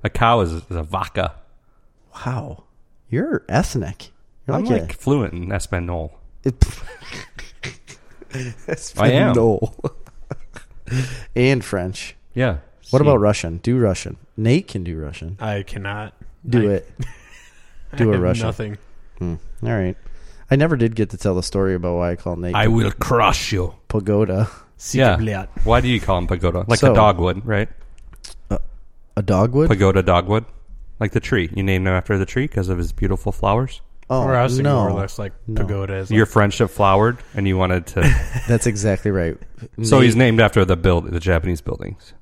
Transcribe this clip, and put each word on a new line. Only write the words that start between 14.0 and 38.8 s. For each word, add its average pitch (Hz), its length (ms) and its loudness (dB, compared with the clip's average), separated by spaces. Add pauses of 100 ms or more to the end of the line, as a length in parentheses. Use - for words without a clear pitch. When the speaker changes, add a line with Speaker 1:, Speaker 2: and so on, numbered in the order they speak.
Speaker 2:
Nate 123 300 2
can 95 160 -8
do 85 160 -6
Russian. 80 400 -10
Speaker 3:
I 104 240 -6
cannot. 104 500 -10 (340)
Speaker 2:
Do 117 220 2
Speaker 3:
I 101 40 2
Speaker 2:
it. - 180 -4 (540)
Speaker 3:
<laughs> - 500 -18
Speaker 2:
Do 117 140 2
Speaker 3:
I - 0 -
Speaker 2:
a 104 60 4
Speaker 3:
have 92 60 2
Speaker 2:
Russian. 113 240 0
Speaker 3:
nothing. 107 320 -6 (400)
Speaker 2:
Hmm. 87 180 -6 (280)
All 117 60 -2
right. 95 260 -2 (560)
I 135 60 4
never 156 180 2
did 113 200 0
get 107 160 0
to 101 60 -10
tell 98 180 -2
the 90 60 0
story 95 320 0
about 87 220 -2
why 87 160 0
I 90 60 -4
call 87 180 -6
Nate 87 180 -6
Speaker 1:
I 101 140 2
will 110 240 2
crush - 640 2
you. 90 200 -2 (140)
Speaker 2:
Pagoda. 101 640 0 (420)
Speaker 1:
Yeah. 120 260 4
Speaker 3:
Sicabliat. 104 300 -4 (160)
Speaker 1:
Why 117 180 6
do 120 60 0
you 120 140 2
call 95 180 0
him 87 80 -2
Pagoda? 90 400 -2
Like 113 120 2
Speaker 2:
So - 120 6
Speaker 1:
a 107 40 6
dogwood, 95 500 4
right? 107 240 -2 (840)
Speaker 2:
A, - 80 -2 (560)
a 107 80 -2
dogwood? 117 460 2
Speaker 1:
Pagoda 95 340 4
dogwood. 92 420 2 (540)
Like 107 140 -4
the - 80 0
tree. 90 340 0
You 95 80 -2
named 95 240 2
him 92 60 2
after 95 260 0
the 95 60 0
tree 135 220 -4
'cause 95 220 -4
of 90 80 0
his 85 140 -2
beautiful 98 400 -2
flowers? 117 500 -2 (280)
Speaker 2:
Oh, 127 140 0
Speaker 3:
Or 135 120 2
I 120 80 4
was 123 140 2
thinking 135 80 0
Speaker 2:
no. 135 160 4
Speaker 3:
more 101 80 2
or 92 40 0
less 98 240 -4
like 101 140 -8 (160)
Speaker 2:
No. 107 140 0
Speaker 3:
pagoda 98 340 -2
is 95 160 -6
Speaker 1:
Your 107 140 6
Speaker 3:
like - 80 -12
Speaker 1:
friendship 104 360 4
flowered 104 480 4 (160)
and 101 140 -2
you 95 100 2
wanted 90 300 0
to - 140 -2
Speaker 3:
<laughs> - 480 2
Speaker 2:
That's 117 180 2
exactly 104 440 0